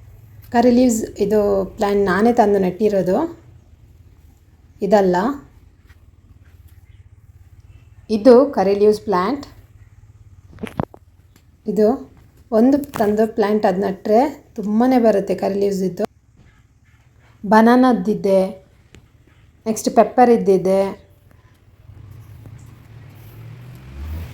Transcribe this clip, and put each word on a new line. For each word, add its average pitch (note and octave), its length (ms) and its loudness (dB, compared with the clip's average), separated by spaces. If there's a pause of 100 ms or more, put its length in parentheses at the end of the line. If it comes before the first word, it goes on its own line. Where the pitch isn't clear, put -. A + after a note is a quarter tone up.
(520)
ಕರಿ A#3+ 200 4
ಲೀವ್ಸ್ A#3+ 340 2 (140)
ಇದು G3+ 460 0
ಪ್ಲಾಂಟ್ G3+ 400 -2
ನಾನೇ G3+ 280 2
ತಂದು G3+ 260 2
ನೆಟ್ಟಿರೋದು, F#3+ 580 -2 (1600)
ಇದಲ್ಲ. G3 340 2 (3000)
ಇದು A#3+ 420 4
ಕರಿ G3 240 -2
ಲೀವ್ಸ್ G#3 260 0
ಪ್ಲಾಂಟ್. G#3 440 -4 (2250)
ಇದು G#3 200 0 (640)
ಒಂದು B3+ 260 2
ತಂದು A3 580 -2
ಪ್ಲಾಂಟ್ G#3+ 300 -2
ಅದು F#3+ 160 0
ನೆಟ್ರೆ G#3 400 0 (340)
ತುಂಬಾ A#3 440 0
ಬರುತ್ತೆ G3+ 360 0
ಕರಿ G3 180 -6
ಲೀವ್ಸ್ G3 300 -4
ಇದ್ದು. F#3 200 -6 (1400)
ಬನಾನದ್ದಿದೆ, G#3+ 960 2 (1200)
ನೆಕ್ಸ್ಟ್ A3 300 -4
ಪೆಪ್ಪರ್ A#3+ 340 4
ಇದ್ದಿದೆ, F#3+ 520 2 (3500)